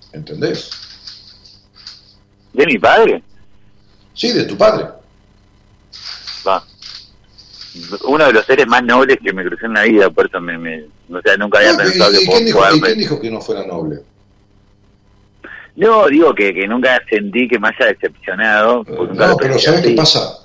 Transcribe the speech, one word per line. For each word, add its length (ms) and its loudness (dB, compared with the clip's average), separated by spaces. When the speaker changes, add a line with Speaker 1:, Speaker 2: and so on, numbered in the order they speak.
Speaker 1:
¿Entendés? 580 -8
Speaker 2:
¿De 140 2
mi 120 -2
padre? 440 2
Speaker 1:
Sí, 200 -6
de 120 -2
tu 140 -10
padre. 280 2
Speaker 2:
Va. 160 -2
Uno 220 2
de 80 4
los 100 2
seres 220 2
más 180 2
nobles 400 2
que 80 -2
me 100 -6
crucé 220 -8
en 80 -6
la 120 0
vida, 260 4
por 160 0
eso 120 -8
me, 200 -10
me, 260 -12
o 120 -10
sea, 160 2
nunca 220 0
había 120 4
Speaker 1:
No, 60 0
Speaker 2:
pensado 340 2
Speaker 1:
¿y, 40 2
Speaker 2:
que 60 2
Speaker 1:
y 40 0
Speaker 2:
puedo 100 4
Speaker 1:
quién 100 2
dijo, 120 0
y 20 6
Speaker 2:
jugarme. 220 4
Speaker 1:
quién 160 0
dijo 220 -4
que 100 -8
no 100 -10
fuera 260 -8
noble? 340 -10
Speaker 2:
No, 320 4
digo 260 4
que, 180 0
que 160 -6
nunca 400 0
sentí 400 -2
que 100 0
me 100 -2
haya 180 -2
decepcionado, 1000 -2
porque 280 -6
nunca 140 0
Speaker 1:
No, 60 4
Speaker 2:
lo 60 0
Speaker 1:
pero 160 -2
Speaker 2:
pensé 120 0
Speaker 1:
¿sabés 140 2
qué 80 2
Speaker 2:
así. 80 2
Speaker 1:
pasa? 480 -2